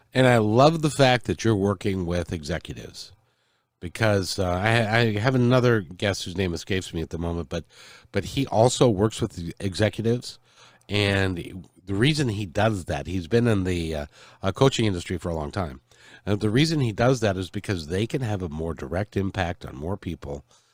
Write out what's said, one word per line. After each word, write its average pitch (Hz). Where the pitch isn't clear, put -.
And 131
I 123
love 131
the 151
fact 127
that -
you're 113
working 98
with 87
executives, -
because, 98
uh, 92
I, 110
I 117
have 131
another 123
guest 92
whose 87
name 90
escapes 92
me 85
at 73
the 85
moment, 85
but, 85
but 98
he 131
also 123
works 107
with 110
the 82
executives. 107
And 98
the 98
reason 143
he 107
does 101
that, 76
he's 87
been 117
in 104
the, 85
uh, 73
uh, 95
coaching 135
industry 92
for 87
a 85
long 76
time. 73
And 101
the 107
reason 151
he 120
does 117
that 101
is 92
because 92
they 92
can 139
have 104
a 90
more 80
direct 80
impact 95
on -
more 82
people 71